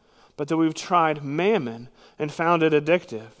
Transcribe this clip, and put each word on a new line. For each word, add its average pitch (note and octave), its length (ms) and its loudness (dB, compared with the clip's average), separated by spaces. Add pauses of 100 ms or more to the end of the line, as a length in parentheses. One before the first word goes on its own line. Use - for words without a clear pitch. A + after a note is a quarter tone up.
(380)
but C#3+ 100 -6
that D#3+ 80 0
we've D#3+ 180 2
tried D#3+ 480 0
mammon C#3+ 680 -2 (300)
and D3 120 -4
found E3 320 0
it D#3 120 4
addictive. D3 540 0 (120)